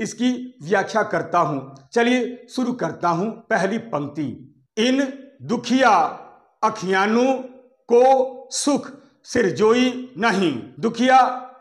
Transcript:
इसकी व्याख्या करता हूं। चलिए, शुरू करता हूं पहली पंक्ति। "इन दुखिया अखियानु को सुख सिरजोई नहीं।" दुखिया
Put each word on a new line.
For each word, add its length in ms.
इसकी 640
व्याख्या 400
करता 360
हूं। 540
चलिए, 580
शुरू 220
करता 360
हूं 180
पहली 520
पंक्ति। 760
"इन 340
दुखिया 480
अखियानु 760
को 580
सुख 400
सिरजोई 920
नहीं।" 440
दुखिया 680